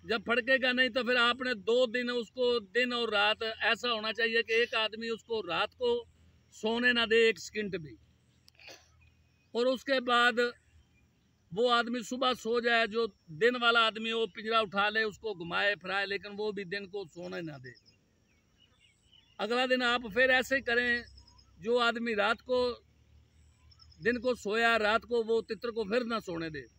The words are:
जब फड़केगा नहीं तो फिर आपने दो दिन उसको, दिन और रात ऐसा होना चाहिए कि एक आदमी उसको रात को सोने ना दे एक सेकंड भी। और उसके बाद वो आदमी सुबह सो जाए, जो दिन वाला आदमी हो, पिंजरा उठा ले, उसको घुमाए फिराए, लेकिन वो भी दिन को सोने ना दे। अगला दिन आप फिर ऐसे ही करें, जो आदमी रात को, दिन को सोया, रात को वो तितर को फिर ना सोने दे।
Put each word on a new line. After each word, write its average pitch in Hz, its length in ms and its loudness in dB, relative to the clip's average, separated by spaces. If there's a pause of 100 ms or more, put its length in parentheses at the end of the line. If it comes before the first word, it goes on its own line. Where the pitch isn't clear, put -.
जब 208 200 -4
फड़केगा 254 480 0
नहीं 254 180 2
तो 247 140 -2
फिर 247 140 0
आपने 247 360 2
दो 226 340 2
दिन 240 240 -4
उसको, 240 480 -2
दिन 233 320 -2
और 240 200 -2
रात 208 300 2
ऐसा 226 460 -2
होना 220 240 -4
चाहिए 226 300 0
कि 226 200 2
एक 240 140 -4
आदमी 220 340 -4
उसको 226 380 -6
रात 175 260 -2
को 240 220 -2 (580)
सोने 240 380 0
ना 233 140 2
दे 226 220 6
एक 226 120 0
सेकंड 202 380 -8
भी। 147 180 -14 (1600)
और 240 140 2
उसके 262 340 0
बाद 240 380 4 (1120)
वो 226 180 2
आदमी 233 320 2
सुबह 254 340 0
सो 233 240 0
जाए, 233 260 2
जो 226 200 -2 (260)
दिन 220 240 2
वाला 233 260 4
आदमी 226 280 0
हो, 226 180 0
पिंजरा 220 320 0
उठा 202 280 0
ले, 220 160 0
उसको 214 300 -6
घुमाए 180 400 0
फिराए, 185 320 -4
लेकिन 196 260 -6
वो 214 200 -4
भी 196 140 -6
दिन 196 200 -8
को 196 200 -10
सोने 180 360 -10
ना 156 160 -10
दे। 127 140 -16 (1700)
अगला 240 280 0
दिन 254 180 0
आप 240 240 0
फिर 247 240 2
ऐसे 254 240 2
ही 262 60 -2
करें, 240 420 0 (560)
जो 233 200 0
आदमी 233 360 0
रात 208 260 2
को, 247 180 -2 (1400)
दिन 226 180 0
को 240 180 -2
सोया, 233 420 2
रात 214 260 2
को 233 200 -2
वो 226 200 2
तितर 226 260 -8
को 226 160 -4
फिर 240 180 0
ना 226 160 -4
सोने 165 300 -8
दे। 139 160 -12 (120)